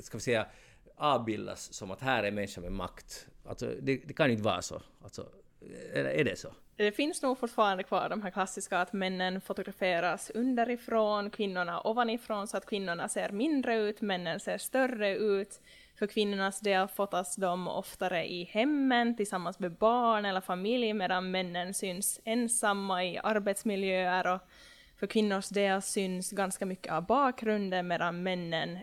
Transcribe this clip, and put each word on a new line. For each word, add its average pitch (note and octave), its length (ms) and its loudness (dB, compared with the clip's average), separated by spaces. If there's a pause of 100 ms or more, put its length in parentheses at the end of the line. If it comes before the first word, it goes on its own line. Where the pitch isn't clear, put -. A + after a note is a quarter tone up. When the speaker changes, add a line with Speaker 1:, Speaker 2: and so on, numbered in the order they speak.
Speaker 1:
ska - 140 -12
vi G#2 60 -8
säga A2 240 2 (500)
avbildas A2+ 760 0
som G2 180 -10
att F#2+ 100 -8
här B2+ 220 2
är G2+ 80 2
människa G2+ 300 -6
med F2+ 120 -6
makt. - 540 -8 (200)
Alltså, A#2 200 -8 (140)
det, C3+ 160 0
det C3+ 180 -10
kan D#3 120 4
ju B2 60 4
inte G#2+ 120 0
vara F2+ 180 0
så. - 200 -8 (200)
Alltså, - 260 -14 (680)
eller C#3 160 0
är D3+ 140 2
det F#2+ 140 -2
så? - 100 -12 (280)
Speaker 2:
Det G#3 160 2
finns D4 300 -2
nog C4 160 0
fortfarande G3+ 460 2
kvar - 240 0
de G#3+ 140 -2
här G3 80 -4
klassiska, F#3+ 500 -2
att F3+ 120 0
männen F#3 480 0
fotograferas F3+ 960 0
underifrån, A3+ 960 2
kvinnorna F3+ 500 -2
ovanifrån, A3 680 0
så A3 100 -4
att F#3+ 100 -6
kvinnorna F#3+ 420 -2
ser F#3+ 240 -2
mindre B3+ 440 2
ut, G#3+ 240 0
männen F3+ 400 -2
ser G3+ 180 -4
större A#3 580 0
ut. G3+ 440 0 (380)
För G#3+ 80 -2
kvinnornas G3+ 540 0
del G3 280 4
fotas F#3+ 480 -2
de F3+ 320 0
oftare F#3 640 -2
i F3 120 -6
hemmen A#3+ 720 2
tillsammans F#3+ 420 -2
med F3+ 140 -2
barn A3+ 520 4
eller F#3+ 160 0
familj, G#3+ 520 0
medan F#3 380 0
männen F3+ 440 -2
syns F#3+ 500 -4
ensamma G3+ 800 0
i F3 140 -2
arbetsmiljöer, G3 1160 2
och F#3+ 60 -4 (560)
för G3+ 100 -4
kvinnors G3+ 420 2
del G3 340 2
syns F#3 480 -2
ganska F#3+ 360 -2
mycket - 260 -6
av E3 140 0
bakgrunden, G#3+ 840 2
medan F3 340 0
männen F3 600 -2